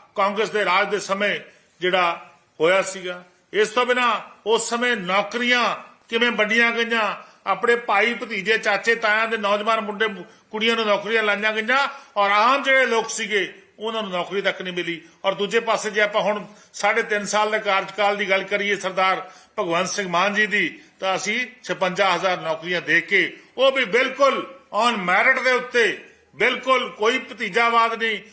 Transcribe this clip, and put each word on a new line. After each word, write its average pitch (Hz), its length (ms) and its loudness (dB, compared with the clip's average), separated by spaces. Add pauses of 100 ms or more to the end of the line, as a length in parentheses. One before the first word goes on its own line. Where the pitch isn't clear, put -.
(160)
ਕਾਂਗਰਸ 202 340 0
ਦੇ 202 160 -2
ਰਾਜ 190 240 2
ਦੇ 196 100 -2
ਸਮੇਂ 196 400 -2 (420)
ਜਿਹੜਾ 175 500 0 (280)
ਹੋਇਆ 180 220 4
ਸੀਗਾ। 180 420 -8 (300)
ਇਸ 208 160 2
ਤੋਂ 247 160 0
ਬਿਨਾਂ 240 340 0 (260)
ਉਸ 220 240 0
ਸਮੇਂ 240 280 0
ਨੌਕਰੀਆਂ 208 800 0 (340)
ਕਿਵੇਂ 233 220 0
ਵੰਡੀਆਂ 220 400 2
ਗਈਆਂ, 220 440 -2 (320)
ਆਪਣੇ 233 280 2
ਭਾਈ, 233 380 2
ਭਤੀਜੇ, 220 440 -2
ਚਾਚੇ, 220 380 0
ਤਾਇਆਂ 220 320 2
ਦੇ 220 100 -4
ਨੌਜਵਾਨ 208 440 0
ਮੁੰਡੇ, 208 260 -4 (440)
ਕੁੜੀਆਂ 226 240 0
ਨੂੰ 226 100 -2
ਨੌਕਰੀਆਂ 208 380 0
ਲਾਈਆਂ 208 300 0
ਗਈਆਂ 254 340 0 (300)
ਔਰ 202 140 4
ਆਮ 247 320 4
ਜਿਹੜੇ 262 220 4
ਲੋਕ 226 240 0
ਸੀਗੇ, 202 440 -2 (260)
ਉਹਨਾਂ 220 240 -4
ਨੂੰ 190 80 -8
ਨੌਕਰੀ 180 300 -4
ਤੱਕ 185 200 -2
ਨਹੀਂ 180 120 -8
ਮਿਲੀ। 170 280 -6 (240)
ਔਰ 190 80 2
ਦੂਜੇ 196 260 0
ਪਾਸੇ 214 320 -2
ਜੇ 208 100 0
ਆਪਾਂ 208 200 2
ਹੁਣ 202 240 -2 (280)
ਸਾਢੇ 220 300 0
ਤਿੰਨ 208 220 -2
ਸਾਲ 214 260 0
ਦੇ 214 80 0
ਕਾਰਜਕਾਲ 202 580 0
ਦੀ 202 120 -4
ਗੱਲ 190 140 2
ਕਰੀਏ 202 320 -2
ਸਰਦਾਰ 185 560 0 (280)
ਭਗਵੰਤ 180 280 0
ਸਿੰਘ 196 220 -4
ਮਾਨ 185 240 2
ਜੀ 208 120 2
ਦੀ, 190 360 -2 (180)
ਤਾਂ 190 160 0
ਅਸੀਂ 226 320 -4 (160)
ਛਪੰਜਾ 185 520 0
ਹਜ਼ਾਰ 175 260 -2
ਨੌਕਰੀਆਂ 160 400 -4
ਦੇ 156 200 2
ਕੇ, 185 360 0 (200)
ਉਹ 262 140 4
ਵੀ 262 140 0
ਬਿਲਕੁਲ 247 760 0 (260)
on 233 120 2
merit 233 460 2
ਦੇ 254 80 2
ਉੱਤੇ, 233 540 0 (300)
ਬਿਲਕੁਲ 247 540 0
ਕੋਈ 233 300 0
ਭਤੀਜਾਵਾਦ 226 840 0
ਨਹੀਂ, 214 160 -2 (140)